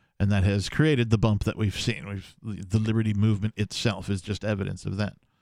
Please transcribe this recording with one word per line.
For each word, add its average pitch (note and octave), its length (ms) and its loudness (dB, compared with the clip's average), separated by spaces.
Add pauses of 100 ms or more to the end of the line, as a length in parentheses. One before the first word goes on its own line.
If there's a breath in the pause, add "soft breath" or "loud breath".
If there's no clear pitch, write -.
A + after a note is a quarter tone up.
(200)
And G2+ 120 2
that G2+ 120 4
has G2+ 260 2
created C#3 400 2
the A2 80 4
bump G#2 280 2
that A2 120 0
we've G2+ 220 -2
seen. G2 280 -4
We've, G2 280 -10 (340)
the G#2+ 100 2
liberty A2 340 0
movement G#2 440 2
itself G2 520 -2
is G2 120 -2
just G2+ 240 -6
evidence G2 400 -4
of G2 120 -4
that. G#2 160 -4 (280)